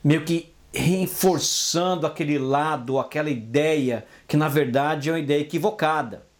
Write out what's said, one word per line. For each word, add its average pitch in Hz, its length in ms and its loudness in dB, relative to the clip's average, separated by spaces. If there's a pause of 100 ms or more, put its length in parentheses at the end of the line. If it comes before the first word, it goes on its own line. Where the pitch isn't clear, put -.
meio 147 200 4
que 170 280 -2 (200)
reforçando 175 1300 0
aquele 147 320 -2
lado, 135 600 0
aquela 151 320 -4
ideia 127 760 0 (240)
que, - 80 0
na 156 120 4
verdade, 143 600 0
é 165 40 0
uma 165 60 0
ideia 147 220 0
equivocada 156 800 -2 (180)